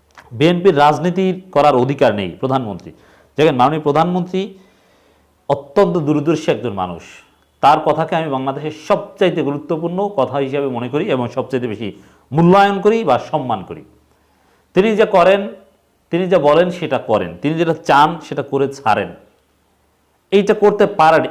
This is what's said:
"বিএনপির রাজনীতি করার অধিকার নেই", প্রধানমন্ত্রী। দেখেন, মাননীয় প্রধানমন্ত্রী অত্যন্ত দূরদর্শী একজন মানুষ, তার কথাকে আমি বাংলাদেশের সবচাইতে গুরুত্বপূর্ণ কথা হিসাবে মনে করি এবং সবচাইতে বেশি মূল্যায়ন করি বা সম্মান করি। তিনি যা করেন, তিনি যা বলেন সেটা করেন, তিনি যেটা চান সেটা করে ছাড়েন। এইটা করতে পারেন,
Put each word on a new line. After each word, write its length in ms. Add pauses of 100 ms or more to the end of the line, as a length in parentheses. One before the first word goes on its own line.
(320)
"বিএনপির 460
রাজনীতি 640 (120)
করার 240
অধিকার 380
নেই", 160
প্রধানমন্ত্রী। 640 (440)
দেখেন, 180
মাননীয় 260
প্রধানমন্ত্রী 760 (920)
অত্যন্ত 500
দূরদর্শী 540
একজন 200
মানুষ, 300 (580)
তার 200
কথাকে 360
আমি 140
বাংলাদেশের 400
সবচাইতে 720
গুরুত্বপূর্ণ 680
কথা 300
হিসাবে 300
মনে 200
করি 220
এবং 180
সবচাইতে 400
বেশি 240 (400)
মূল্যায়ন 480
করি 240
বা 140
সম্মান 440
করি। 220 (920)
তিনি 220
যা 80
করেন, 440 (640)
তিনি 160
যা 120
বলেন 320
সেটা 280
করেন, 440
তিনি 120
যেটা 200
চান 440 (100)
সেটা 140
করে 260
ছাড়েন। 400 (1200)
এইটা 240
করতে 320
পারেন, 440